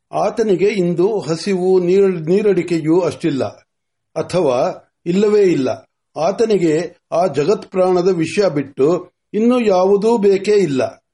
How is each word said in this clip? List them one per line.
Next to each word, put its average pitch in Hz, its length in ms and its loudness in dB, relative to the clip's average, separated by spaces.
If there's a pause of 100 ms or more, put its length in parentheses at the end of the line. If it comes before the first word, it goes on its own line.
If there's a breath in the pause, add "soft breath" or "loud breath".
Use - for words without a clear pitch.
(120)
ಆತನಿಗೆ 190 560 0
ಇಂದು 180 500 0
ಹಸಿವು, 180 640 0
ನೀರ್-, 180 480 0
ನೀರಡಿಕೆಯೂ 175 720 0
ಅಷ್ಟಿಲ್ಲ, 147 440 -2 (720)
ಅಥವಾ 160 760 -2 (160)
ಇಲ್ಲವೇ 208 360 2
ಇಲ್ಲ. 151 260 2 (520)
ಆತನಿಗೆ 175 800 0 (140)
ಆ 165 140 0
ಜಗತ್ಪ್ರಾಣದ 180 840 0
ವಿಷಯ 185 400 0
ಬಿಟ್ಟು 147 640 -2 (220)
ಇನ್ನು 233 260 0
ಯಾವುದೂ 202 580 2
ಬೇಕೇ 196 340 2
ಇಲ್ಲ. 147 600 0